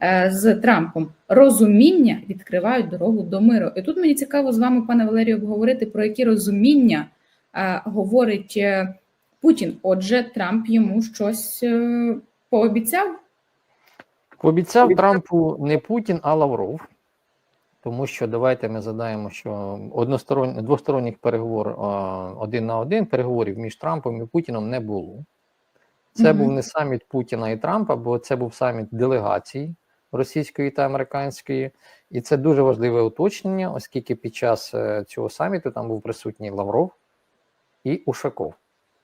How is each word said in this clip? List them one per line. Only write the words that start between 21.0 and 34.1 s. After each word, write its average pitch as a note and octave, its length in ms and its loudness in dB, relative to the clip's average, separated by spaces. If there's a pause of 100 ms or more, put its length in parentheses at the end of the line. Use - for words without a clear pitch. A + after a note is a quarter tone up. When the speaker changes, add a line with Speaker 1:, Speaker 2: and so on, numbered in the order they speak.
Speaker 2:
переговор-, A2+ 640 -4
а, F#2+ 500 -6 (100)
один A2+ 260 -6
на A2+ 140 -4
один, F3+ 260 -2
переговорів A#2+ 520 -2
між A2+ 180 -10
Трампом C3+ 460 -6
і A#2 40 -10
Путіном A#2 440 -4
не B2+ 100 -4
було. G2+ 340 -8 (1000)
Це D#3 200 6
Speaker 1:
Мгм. D3 100 2
Speaker 2:
був C#3 80 0
не C3+ 120 -2
саміт C#3+ 440 -4
Путіна A2+ 420 -6
і A2 80 -4
Трампа, E3+ 380 -2
бо A#2+ 240 -4
це C3 160 -4
був B2 180 -6
саміт A2+ 380 -4
делегацій B2 840 -2 (360)
російської C#3 600 -4
та C#3 140 -2
американської. C3+ 840 -6 (400)
І B2 100 -6
це D3 160 0
дуже C#3 240 4
важливе A#2+ 400 2
уточнення, F#3+ 720 -2
оскільки B2 420 -8